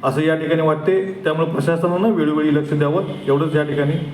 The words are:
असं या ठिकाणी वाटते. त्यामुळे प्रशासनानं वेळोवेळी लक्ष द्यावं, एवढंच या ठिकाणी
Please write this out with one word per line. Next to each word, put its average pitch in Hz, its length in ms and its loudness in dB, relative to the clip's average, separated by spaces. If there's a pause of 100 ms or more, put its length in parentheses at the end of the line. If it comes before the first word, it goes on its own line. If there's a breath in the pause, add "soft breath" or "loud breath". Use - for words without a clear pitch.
असं 143 180 0
या 160 140 2
ठिकाणी 156 260 0
वाटते. 185 640 0
त्यामुळे 160 240 0
प्रशासनानं 175 640 0
वेळोवेळी 151 440 2
लक्ष 147 180 0
द्यावं, 147 300 0 (240)
एवढंच 147 280 0
या 151 80 2
ठिकाणी 143 300 0 (200)